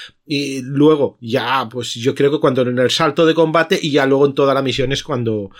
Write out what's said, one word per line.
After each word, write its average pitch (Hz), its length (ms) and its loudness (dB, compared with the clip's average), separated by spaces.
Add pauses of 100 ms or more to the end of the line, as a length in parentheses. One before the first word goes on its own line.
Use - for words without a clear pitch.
(240)
y 135 380 -6
luego 143 580 2
ya, 127 500 -2
pues 120 240 -8
yo 123 200 -2
creo 139 180 2
que 151 80 -2
cuando 131 220 0
en 123 160 -2
el 123 120 2
salto 160 360 2
de 160 80 2
combate 160 460 2
y 156 120 -4
ya 139 140 2
luego 135 200 4
en 139 80 -4
toda 139 200 2
la 135 80 0
misión 131 300 -2
es 135 120 -4
cuando, 113 560 -4